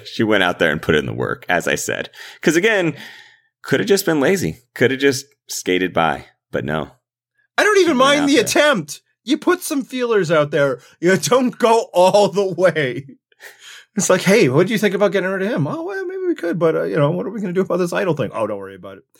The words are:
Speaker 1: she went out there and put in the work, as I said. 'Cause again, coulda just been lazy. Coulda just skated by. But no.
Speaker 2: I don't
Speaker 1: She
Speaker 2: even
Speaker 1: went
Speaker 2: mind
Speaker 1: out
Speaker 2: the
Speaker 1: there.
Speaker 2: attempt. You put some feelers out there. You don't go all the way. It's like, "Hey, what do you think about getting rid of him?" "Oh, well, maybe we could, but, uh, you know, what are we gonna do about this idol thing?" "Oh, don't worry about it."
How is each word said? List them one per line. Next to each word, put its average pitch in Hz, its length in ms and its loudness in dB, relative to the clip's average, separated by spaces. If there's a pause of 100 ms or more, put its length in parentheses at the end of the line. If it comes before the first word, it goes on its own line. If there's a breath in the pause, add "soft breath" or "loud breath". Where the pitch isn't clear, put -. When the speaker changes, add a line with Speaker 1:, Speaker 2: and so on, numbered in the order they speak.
Speaker 1:
she - 160 -4
went 104 200 2
out 90 160 2
there 82 140 4
and 78 80 -2
put - 140 0
in 73 100 2
the 60 80 -6
work, 57 380 -6
as 85 180 0
I 69 60 2
said. - 340 -6 (320 loud breath)
'Cause 143 160 2
again, 185 380 0 (680 loud breath)
coulda - 220 -2
just 196 220 2
been 160 140 2
lazy. 135 360 0 (180)
Coulda 127 220 2
just 135 300 0 (220)
skated 92 440 -2
by. 78 340 0 (240)
But 62 140 -4
no. 73 260 -4 (680)
Speaker 2:
I 277 60 4
don't 415 120 2
Speaker 1:
She 392 60 6
Speaker 2:
even 320 160 2
Speaker 1:
went 262 100 4
Speaker 2:
mind 285 140 2
Speaker 1:
out 285 60 0
Speaker 2:
the 277 80 2
Speaker 1:
there. 226 80 2
Speaker 2:
attempt. 285 580 0 (220)
You 262 120 -2
put 349 260 -2
some 285 220 -6
feelers 233 460 -2
out 151 200 2
there. 143 300 0 (200 soft breath)
You 175 180 2
don't 247 400 0
go 226 340 2
all 185 360 4
the 196 260 -2
way. 147 520 0 (920 loud breath)
It's 185 120 0
like, 185 140 2
"Hey, 190 260 4
what 147 180 2
do 220 60 -4
you 214 60 0
think 202 160 0
about 196 180 0
getting 185 160 -2
rid 190 140 -4
of 196 100 -4
him?" 190 140 -2
"Oh, 302 160 -6
well, 392 240 -8
maybe 381 200 -10
we 339 80 0
could, 339 240 -6
but, 160 180 2
uh, 160 80 -2
you 185 120 -4
know, 147 140 2
what 180 160 -6
are - 40 -10
we 214 120 -10
gonna 180 100 -6
do 180 100 -2
about 180 160 -4
this 175 140 -2
idol 180 220 -2
thing?" 120 180 -4
"Oh, 110 140 -4
don't 104 120 -6
worry 98 180 -14
about 98 220 -16
it." - 60 -20 (160)